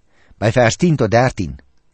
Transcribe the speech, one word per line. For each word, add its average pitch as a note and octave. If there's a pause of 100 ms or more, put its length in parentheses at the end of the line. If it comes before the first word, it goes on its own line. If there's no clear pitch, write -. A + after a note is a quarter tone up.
(380)
by G#2+
vers A#2
tien E3
tot A2
dertien, A2 (360)